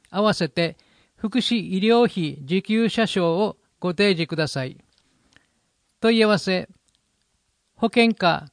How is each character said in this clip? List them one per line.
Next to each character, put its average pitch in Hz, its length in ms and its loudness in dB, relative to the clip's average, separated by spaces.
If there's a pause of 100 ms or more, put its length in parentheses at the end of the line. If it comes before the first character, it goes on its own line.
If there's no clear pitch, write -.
(100)
合 185 100 -4
わ 208 140 2
せ 160 160 -2
て、 170 260 -2 (380)
福 226 240 -4
祉 233 180 0
医 185 220 -4
療 226 260 4
費 151 380 -4
受 170 180 -2
給 220 300 0
者 226 160 0
証 170 320 0
を 208 180 -2 (240)
ご 175 120 -4
提 202 200 2
示 165 140 -2
く 165 100 -8
だ 151 120 -2
さ 131 180 -6
い。 - 100 -14 (1200)
問 226 180 2
い 220 40 4
合 214 60 4
わ 208 100 2
せ、 185 300 -4 (1080)
保 226 100 -2
険 226 260 2
課 151 400 -2